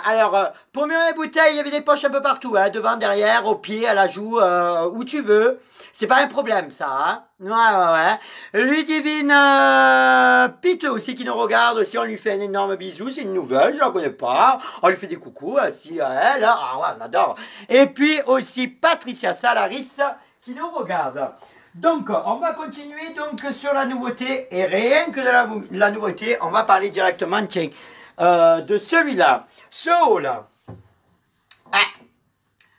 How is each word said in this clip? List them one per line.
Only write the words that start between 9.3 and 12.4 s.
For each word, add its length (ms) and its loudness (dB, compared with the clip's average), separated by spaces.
euh, 1160 6
Piteux 300 0
aussi, 240 -8
qui 100 -10
nous 80 -4
regarde 460 2
aussi, 180 -2
on 60 -2
lui 160 -6
fait 140 -4
un 60 -4
énorme 360 -4